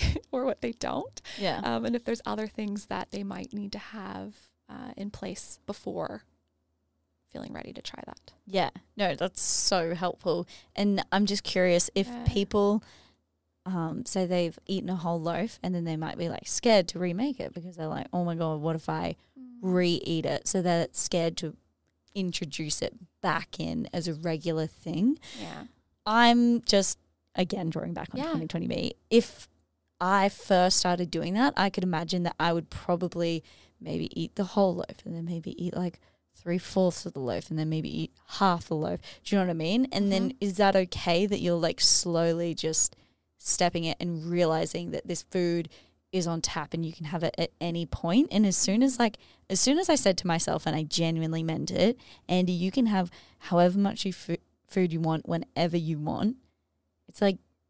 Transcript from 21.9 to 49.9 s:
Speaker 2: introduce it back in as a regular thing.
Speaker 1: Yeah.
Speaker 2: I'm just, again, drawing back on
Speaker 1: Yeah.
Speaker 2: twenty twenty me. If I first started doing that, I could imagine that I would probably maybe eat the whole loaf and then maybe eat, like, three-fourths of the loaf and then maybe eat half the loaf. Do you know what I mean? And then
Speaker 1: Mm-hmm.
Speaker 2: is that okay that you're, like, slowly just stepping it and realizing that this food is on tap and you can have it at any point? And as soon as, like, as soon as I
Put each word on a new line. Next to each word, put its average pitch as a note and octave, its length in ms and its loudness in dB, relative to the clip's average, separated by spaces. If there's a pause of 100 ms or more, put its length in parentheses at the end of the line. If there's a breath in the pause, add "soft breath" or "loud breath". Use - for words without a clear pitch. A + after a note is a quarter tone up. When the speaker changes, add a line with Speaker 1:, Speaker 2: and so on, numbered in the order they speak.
Speaker 2:
introduce E3 640 -4
it - 140 -4 (260)
back - 380 -2
in D#3+ 340 -4
as F3 140 -4
a D#3+ 60 -4
regular D#3+ 540 -2
thing. A3 520 0 (200 loud breath)
Speaker 1:
Yeah. E3 260 -12 (400 loud breath)
Speaker 2:
I'm A#3+ 560 6
just, - 360 2 (380)
again, F3 340 -2
drawing E3 240 -6
back - 200 -10
on B3+ 60 -6
Speaker 1:
Yeah. D#4 120 -4
Speaker 2:
twenty D#3+ 160 -4
twenty E3+ 200 -4
me. - 260 -4 (180)
If - 360 4 (540)
I G3 280 4
first F#3 480 4
started F3 340 0
doing E3 240 -2
that, C#4 220 4
I G3 140 2
could F#3 120 -2
imagine F3 400 0
that E3 160 -2
I E3+ 140 2
would E3 180 -2
probably E3+ 720 -2 (360 soft breath)
maybe - 300 -4 (100)
eat - 160 -6
the G3+ 80 -2
whole F#3 320 2
loaf - 300 -10
and E3 100 -8
then E3 100 -8
maybe E3+ 260 -6 (120)
eat, F3+ 120 -4
like, F3 240 -4 (440 soft breath)
three-fourths F3+ 600 0
of E3+ 80 -8
the C#3+ 60 -8
loaf A#2+ 300 -4
and D#3 100 -2
then D#3 100 0
maybe D#3 200 -2 (140)
eat - 80 -8 (160)
half F3+ 400 2
the E3 80 -2
loaf. E3+ 240 -2 (240 loud breath)
Do - 120 0
you G3 40 6
know F#3 60 4
what F3+ 60 0
I E3 40 -2
mean? G3 360 2
And G3+ 200 2
then F#3+ 180 2
Speaker 1:
Mm-hmm. - 120 -8
Speaker 2:
is G3 160 -2
that G3 180 6
okay F3+ 500 2
that G3+ 140 0
you're, F3 200 2
like, E3 220 0
slowly E3+ 720 2
just E3 400 0 (420 soft breath)
stepping F3 480 0
it E3 140 -2
and E3 260 -4
realizing E3+ 680 2
that D3+ 160 -6
this F3 160 -4
food E3+ 460 0 (420 soft breath)
is F3+ 160 0
on E3 140 -2
tap - 320 -4
and E3 120 -2
you D#3+ 60 -6
can E3 140 -12
have E3 180 -4
it - 140 -2
at E3 140 -2 (100)
any E3+ 240 -2
point? G3+ 460 2
And G#3+ 140 6
as F#3 120 4
soon G#3+ 240 2
as, C4 180 2
like, A3+ 180 2 (320 soft breath)
as F#3+ 100 0
soon C#4 180 4
as F#4 120 2
I D#4 60 6